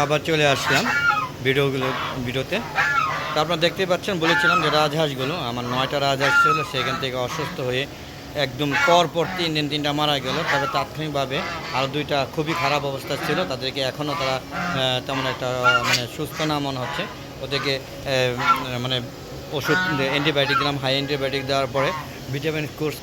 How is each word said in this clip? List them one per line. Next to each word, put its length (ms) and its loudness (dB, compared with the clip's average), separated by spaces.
আবার 240 2
চলে 260 4
আসলাম 300 2
ভিডিওগুলো, 420 2
ভিডিওতে। 300 -2
তো 80 -2
আপনারা 240 0
দেখতেই 260 0
পাচ্ছেন, 280 0
বলেছিলাম 440 4
যে 60 2
রাজহাঁসগুলো, 640 2
আমার 240 -2
নয়টা 260 0
রাজহাঁস 440 2
ছিল, 140 6
সেখান 300 0
থেকে 160 -2
অসুস্থ 340 -6
হয়ে 220 0
একদম 340 0
পরপর 380 6
তিন 180 0
দিন 140 2
তিনটা 300 0
মারা 160 2
গেল। 120 -2
তবে 220 2
তাৎক্ষণিকভাবে 640 -2
আরও 120 2
দুইটা 300 -2
খুবই 260 0
খারাপ 200 2
অবস্থা 220 -6
ছিল, 100 0
তাদেরকে 320 -4
এখনও 380 -2
তারা, 160 0
আহ, 680 -2
তেমন 280 -2
একটা, 140 -4
মানে 160 0
সুস্থ 240 -6
না 180 0
মনে 200 -4
হচ্ছে। 240 -4
ওদেরকে, 360 -2
আহ, 1040 0
মানে 140 0
ওষুধ, 200 2
অ্যান্টিবায়োটিক 460 2
দিলাম, 200 2
হাই 160 0
অ্যান্টিবায়োটিক 540 0
দেওয়ার 260 2
পরে 160 2
ভিটামিন 320 -2
কোর্স 240 -2